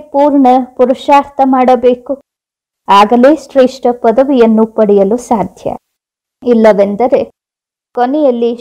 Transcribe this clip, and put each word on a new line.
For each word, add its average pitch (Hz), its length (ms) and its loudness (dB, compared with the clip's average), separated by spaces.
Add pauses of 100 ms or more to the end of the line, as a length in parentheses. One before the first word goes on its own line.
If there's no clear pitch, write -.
ಪೂರ್ಣ 277 380 0 (280)
ಪುರುಷಾರ್ಥ 277 680 -2
ಮಾಡಬೇಕು, 254 680 0 (760)
ಆಗಲೇ 226 480 2
ಶ್ರೇಷ್ಠ 262 500 -2 (160)
ಪದವಿಯನ್ನು 226 680 0
ಪಡೆಯಲು 202 500 0
ಸಾಧ್ಯ. - 580 -8 (680)
ಇಲ್ಲವೆಂದರೆ 220 800 0 (720)
ಕೊನೆಯಲ್ಲಿ 247 640 -2